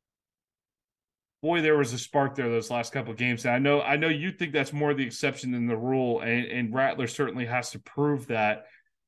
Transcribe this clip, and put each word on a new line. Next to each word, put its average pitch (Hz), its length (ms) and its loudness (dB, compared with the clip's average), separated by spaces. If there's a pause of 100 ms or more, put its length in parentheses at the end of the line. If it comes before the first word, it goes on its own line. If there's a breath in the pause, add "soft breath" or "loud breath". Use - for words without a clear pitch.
(1400)
boy, 165 200 2
there 156 160 6
was 131 160 2
a 123 40 -4
spark 139 380 0
there 123 140 0
those 117 200 0
last 120 220 -4
couple 123 200 -4
of 110 60 -10
games. 123 280 0
And 123 80 2
I 123 60 2
know, 143 220 4
I 139 140 0
know 156 140 2
you 160 220 -2
think 170 200 -4
that's 147 220 -2
more 147 200 2
the 135 120 -2
exception 131 460 -4
than 120 160 0
the 117 100 0
rule, 123 420 0
and, 120 280 0
and 117 260 -2
Rattler 131 340 0
certainly 123 380 -4
has 120 260 -2
to 113 80 -12
prove 143 480 0
that. 107 380 0 (420 loud breath)